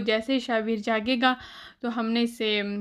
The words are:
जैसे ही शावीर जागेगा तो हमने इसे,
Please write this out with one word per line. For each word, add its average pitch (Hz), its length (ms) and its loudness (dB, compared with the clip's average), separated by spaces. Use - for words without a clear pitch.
जैसे 220 280 2
ही 262 80 4
शावीर 220 400 0
जागेगा 240 560 2
तो 240 100 -4
हमने 233 320 0
इसे, 220 360 0